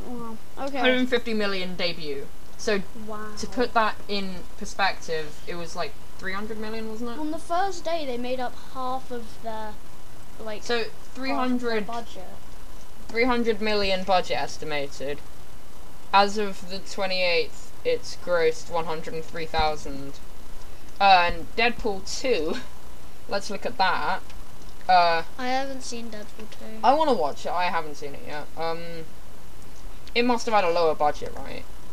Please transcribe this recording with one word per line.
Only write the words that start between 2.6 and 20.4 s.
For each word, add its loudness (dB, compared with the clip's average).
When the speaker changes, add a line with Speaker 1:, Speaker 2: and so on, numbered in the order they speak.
Speaker 1:
Wow. -2
Speaker 2:
to 0
put 0
that 4
in 0
perspective, 0
it -2
was, -2
like, 0
three -2
hundred -2
million, -2
wasn't -2
it? -2
Speaker 1:
On 0
the 0
first 0
day, 0
they -2
made 0
up 0
half -2
of -2
their, -2
like, -2
Speaker 2:
So 2
Speaker 1:
half 0
of -2
their -2
Speaker 2:
three 0
hundred, 2
Speaker 1:
budget. -2
Speaker 2:
three 2
hundred 2
million 2
budget 2
estimated. 0
As 4
of -2
the -4
twenty-eighth, 0
it's 0
grossed 2
one 0
hundred -2
and -2
three -2
thousand. 0